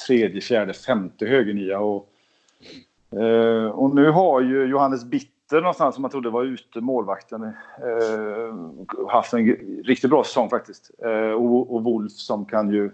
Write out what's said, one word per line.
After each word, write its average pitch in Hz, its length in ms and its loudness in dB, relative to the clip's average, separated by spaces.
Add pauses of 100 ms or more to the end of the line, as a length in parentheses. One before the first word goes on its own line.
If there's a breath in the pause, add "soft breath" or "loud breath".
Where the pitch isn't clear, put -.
tredje, 104 340 2
fjärde, 101 320 -2
femte 104 540 -4
högernia. 101 540 0
Och, 104 280 -4 (1120 loud breath)
eh, 113 460 2
och 135 280 0
nu 143 160 6
har 160 300 4
ju 131 260 2
Johannes 135 380 0
Bitter 135 560 -2
någonstans, 165 340 0
som 127 80 -8
man 131 80 -6
trodde 127 200 -6
var 120 140 0
ute, 127 360 -8
målvakten, 113 600 -4
eh, 110 1700 -6
haft 110 240 2
en 117 140 2
g-, 120 140 2 (240)
riktigt 127 260 2
bra 139 140 4
säsong 110 260 -2
faktiskt. 110 400 -8 (140)
Eh, 110 260 0
och, 120 440 2
och 113 100 -2
Wolf 110 280 -2
som 104 320 -6
kan 107 260 0
ju 101 240 0